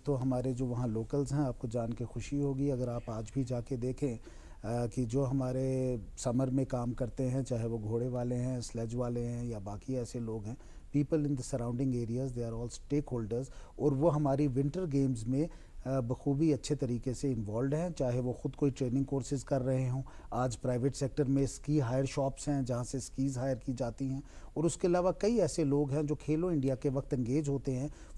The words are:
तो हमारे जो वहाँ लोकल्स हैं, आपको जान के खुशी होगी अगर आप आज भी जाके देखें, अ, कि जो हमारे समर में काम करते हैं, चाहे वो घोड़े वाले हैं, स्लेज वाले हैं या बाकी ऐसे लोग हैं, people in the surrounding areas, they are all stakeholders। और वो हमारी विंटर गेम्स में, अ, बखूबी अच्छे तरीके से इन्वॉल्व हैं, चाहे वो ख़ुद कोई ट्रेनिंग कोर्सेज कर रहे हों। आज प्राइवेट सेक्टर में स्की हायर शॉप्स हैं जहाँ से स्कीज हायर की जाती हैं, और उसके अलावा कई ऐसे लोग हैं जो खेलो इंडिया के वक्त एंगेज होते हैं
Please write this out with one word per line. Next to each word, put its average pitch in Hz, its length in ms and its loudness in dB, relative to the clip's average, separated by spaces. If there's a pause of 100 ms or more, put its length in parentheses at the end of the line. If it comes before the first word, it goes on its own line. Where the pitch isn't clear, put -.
तो 143 100 2
हमारे 127 380 0
जो 127 120 0
वहाँ 123 220 0
लोकल्स 113 440 0
हैं, 143 80 2
आपको 131 280 0
जान 117 260 -2
के 120 120 -4
खुशी 123 340 -4
होगी 139 300 2
अगर 123 200 0
आप 120 200 -4
आज 110 260 -4
भी 135 80 2
जाके 123 340 -2
देखें, 127 380 0
अ, - 720 -4
कि 127 180 0
जो 123 180 2
हमारे 131 760 0 (180)
समर 127 320 2
में 131 160 2
काम 123 280 -2
करते 113 300 -2
हैं, 131 200 0
चाहे 117 240 -2
वो 117 120 -2
घोड़े 117 280 0
वाले 123 280 0
हैं, 123 260 -2
स्लेज 113 340 -4
वाले 120 260 -2
हैं 120 240 -4
या 117 140 -4
बाकी 104 360 -6
ऐसे 123 240 -4
लोग 113 260 -4
हैं, 113 120 -6 (380)
people 147 320 4
in 147 80 2
the 123 100 -4
surrounding 120 640 0
areas, 123 300 -2
they 117 120 -2
are 113 140 -4
all 120 160 -8
stakeholders। 127 720 -2 (280)
और 143 140 6
वो 139 160 6
हमारी 147 380 4
विंटर 143 380 0
गेम्स 135 420 2
में, 139 220 2 (360)
अ, 135 160 0
बखूबी 139 500 2
अच्छे 139 240 2
तरीके 123 380 0
से 135 180 0
इन्वॉल्व 113 440 0
हैं, 170 160 0
चाहे 127 280 0
वो 123 140 0
ख़ुद - 220 -4
कोई 143 160 4
ट्रेनिंग 131 340 2
कोर्सेज 135 380 -2
कर 139 180 0
रहे 131 260 2
हों। 131 160 -2 (300)
आज 123 220 0
प्राइवेट 127 400 0
सेक्टर 139 280 0
में 139 240 4
स्की - 320 0
हायर 131 260 2
शॉप्स 135 440 -2
हैं 139 160 2
जहाँ 120 180 0
से 127 160 -4
स्कीज 135 380 -2
हायर 131 180 0
की 127 180 -4
जाती 123 340 -2
हैं, 135 160 -2 (340)
और 156 80 2
उसके 170 220 2
अलावा 180 240 4
कई 214 260 2
ऐसे 170 260 4
लोग 143 280 4
हैं 151 140 2
जो 147 100 0
खेलो 160 360 0
इंडिया 135 240 4
के 143 140 2
वक्त 139 240 -2
एंगेज 131 360 2
होते 139 220 0
हैं 131 200 -2 (260)